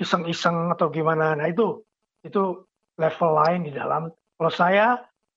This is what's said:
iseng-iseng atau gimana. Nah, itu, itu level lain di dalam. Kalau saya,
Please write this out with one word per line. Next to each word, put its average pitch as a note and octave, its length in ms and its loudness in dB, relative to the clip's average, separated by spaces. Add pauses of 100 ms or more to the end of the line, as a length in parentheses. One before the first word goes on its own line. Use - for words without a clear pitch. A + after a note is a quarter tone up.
iseng-iseng E3+ 720 -2
atau E3+ 160 0
gimana. D#3 480 0
Nah, D3 100 -4
itu, F3 380 -2 (400)
itu F#3 400 -4 (320)
level D#3+ 340 0
lain D#3 380 2
di C#3+ 80 -12
dalam. D#3 320 -2 (320)
Kalau E3 80 2
saya, G3+ 480 2 (400)